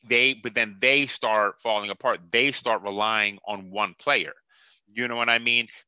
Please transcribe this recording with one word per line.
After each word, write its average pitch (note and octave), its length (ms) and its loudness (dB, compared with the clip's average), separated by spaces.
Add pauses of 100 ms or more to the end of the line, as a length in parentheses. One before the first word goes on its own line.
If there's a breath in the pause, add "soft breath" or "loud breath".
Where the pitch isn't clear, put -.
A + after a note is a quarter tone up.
they, B2 280 2
but A2 180 -8
then G#2+ 260 -2
they C3+ 280 2
start G#2+ 540 0
falling G#2 280 -2
apart. G#2+ 300 -2 (120)
They B2 200 4
start G#2+ 320 -2
relying G#2 600 0
on G2 280 -8
one G2 260 -2
player. A2 360 0 (600 soft breath)
You A#2+ 140 -4
know A#2+ 80 -4
what A#2 140 0
I A#2 100 4
mean? A#2 280 0 (200 loud breath)